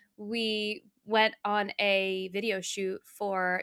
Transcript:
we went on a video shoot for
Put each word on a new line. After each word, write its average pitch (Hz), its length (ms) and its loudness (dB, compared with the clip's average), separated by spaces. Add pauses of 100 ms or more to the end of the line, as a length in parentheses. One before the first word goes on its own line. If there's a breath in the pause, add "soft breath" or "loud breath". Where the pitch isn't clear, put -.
(180 soft breath)
we 214 640 -2 (220)
went 220 300 4 (100)
on 208 340 0
a 190 500 2
video 196 320 -2
shoot 190 440 -4
for 185 580 -2